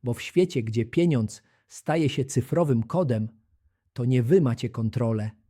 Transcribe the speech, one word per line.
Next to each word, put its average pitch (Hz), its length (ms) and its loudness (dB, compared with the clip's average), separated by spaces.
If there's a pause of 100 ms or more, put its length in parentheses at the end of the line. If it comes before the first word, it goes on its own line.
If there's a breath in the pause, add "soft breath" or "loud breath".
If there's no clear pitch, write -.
Bo 120 120 -4
w - 80 -10
świecie, 160 400 0
gdzie 110 240 -2
pieniądz 143 560 0 (260)
staje 156 400 -2
się 120 160 -2
cyfrowym 139 580 0
kodem, 120 460 -2 (640)
to 123 120 -6
nie 127 180 2
wy 165 180 4
macie 120 300 0
kontrolę 110 600 -2 (200)